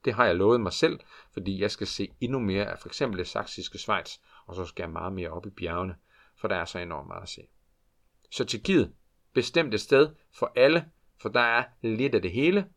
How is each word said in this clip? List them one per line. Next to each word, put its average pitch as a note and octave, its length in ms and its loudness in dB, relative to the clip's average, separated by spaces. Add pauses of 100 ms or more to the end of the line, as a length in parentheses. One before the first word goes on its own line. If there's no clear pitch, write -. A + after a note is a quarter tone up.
Det A#2+ 100 0
har A#2+ 120 4
jeg E2+ 100 4
lovet A2 240 6
mig F2+ 120 -2
selv, - 280 0 (320)
fordi G2 280 -6
jeg G2+ 100 0
skal - 160 -6
se - 340 -6
endnu B2+ 180 -2
mere G2+ 280 0
af - 120 -8
for - 100 -18
eksempel A2 300 -4
det F2+ 80 -4
saksiske - 520 -8
Schweiz, - 400 -4 (280)
og F2 80 -16
så F2+ 100 -6
skal - 180 -10
jeg E2 80 -8
meget E2+ 220 -6
mere F2 180 -6
op F2 160 -10
i G2+ 40 -10
bjergene, F2 440 -6 (420)
for G#2+ 120 -6
der F#2+ 80 0
er E2+ 80 -4
så F#2 140 -10
enormt E2+ 300 -10
meget F2+ 140 -12
at F#2 60 -16
se. - 140 -16 (880)
Så - 140 -4
Tjekkiet, B2+ 480 2 (400)
bestemt B2+ 420 0
et G2+ 60 0
sted D3 300 6 (220)
for - 240 -4
alle, D#3 280 6 (320)
for - 120 -8
der B2 120 2
er A#2+ 240 4 (180)
lidt A#2 320 0
af F#2 80 4
det F2 100 -4
hele F3+ 440 2